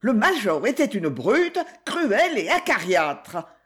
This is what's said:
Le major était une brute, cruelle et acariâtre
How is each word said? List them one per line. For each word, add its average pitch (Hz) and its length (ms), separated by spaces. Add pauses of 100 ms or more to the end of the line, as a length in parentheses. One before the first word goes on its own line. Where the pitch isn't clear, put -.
Le 254 120
major 214 540
était 285 180
une 185 220
brute, 233 520 (260)
cruelle 302 520
et 175 120
acariâtre 175 960 (180)